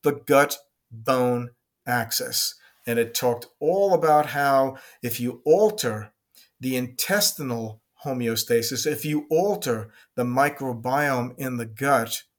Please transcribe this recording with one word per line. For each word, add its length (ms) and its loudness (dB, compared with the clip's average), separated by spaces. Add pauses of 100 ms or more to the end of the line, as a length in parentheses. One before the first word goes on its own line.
the 100 2
Gut-Bone 1400 0 (360)
Axis. 680 -4 (300)
And 120 0
it 160 -2
talked 320 -2 (140)
all 320 2
about 340 4
how 520 2 (240)
if 180 -6
you 240 -6
alter 680 2 (460)
the 180 -2
intestinal 1040 -4 (220)
homeostasis, 840 -2
if 140 -6
you 260 -2
alter 600 0 (260)
the 80 0
microbiome 1120 0
in 200 -6
the 80 -6
gut 580 0 (140)